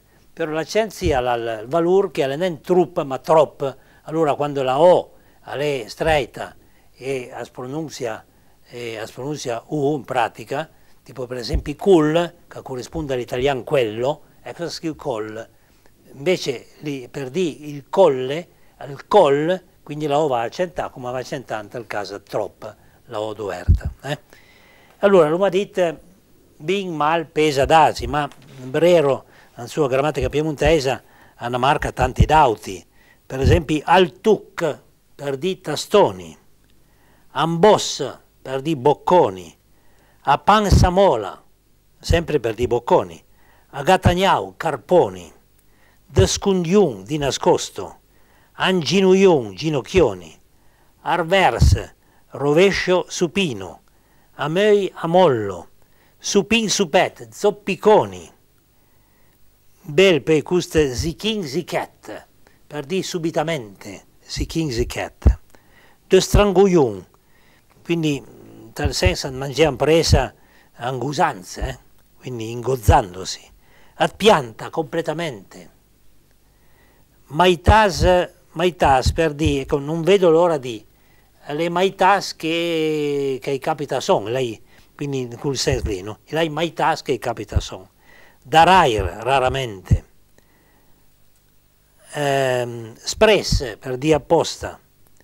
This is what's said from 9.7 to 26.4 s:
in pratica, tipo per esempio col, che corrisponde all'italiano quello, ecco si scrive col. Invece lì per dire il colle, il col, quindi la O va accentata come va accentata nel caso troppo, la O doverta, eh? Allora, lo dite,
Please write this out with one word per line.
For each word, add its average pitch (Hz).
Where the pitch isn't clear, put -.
in 131
pratica, 127
tipo 127
per 127
esempio 139
col, 165
che 113
corrisponde 135
all'italiano 127
quello, 123
ecco 156
si -
scrive 156
col. 110
Invece 139
lì 139
per 135
dire 151
il 147
colle, 143
il 139
col, 160
quindi 151
la 143
O 156
va 123
accentata 139
come 123
va 127
accentata 120
nel 113
caso 101
troppo, 107
la 110
O 107
doverta, 92
eh? 143
Allora, 190
lo 180
dite, 180